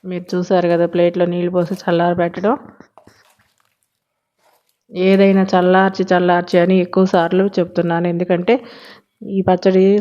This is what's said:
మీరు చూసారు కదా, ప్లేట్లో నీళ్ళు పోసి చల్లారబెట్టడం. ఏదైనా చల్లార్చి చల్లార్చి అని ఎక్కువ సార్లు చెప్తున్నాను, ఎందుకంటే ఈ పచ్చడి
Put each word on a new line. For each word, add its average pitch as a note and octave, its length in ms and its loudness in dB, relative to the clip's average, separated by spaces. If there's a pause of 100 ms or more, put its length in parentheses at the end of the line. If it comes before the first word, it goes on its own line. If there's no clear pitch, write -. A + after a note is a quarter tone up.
మీరు F3 240 -10
చూసారు F3+ 400 -2
కదా, E3+ 200 0
ప్లేట్లో F3 400 0
నీళ్ళు F3 220 -4
పోసి F3 280 -2
చల్లారబెట్టడం. F3 680 -2 (2500)
ఏదైనా G3 340 4 (100)
చల్లార్చి F#3 580 2
చల్లార్చి F3+ 520 0
అని F#3+ 200 2
ఎక్కువ F#3 300 0
సార్లు F#3 320 0 (120)
చెప్తున్నాను, E3+ 560 -2
ఎందుకంటే F3 400 -2 (840)
ఈ - 100 0
పచ్చడి F#3 360 2 (180)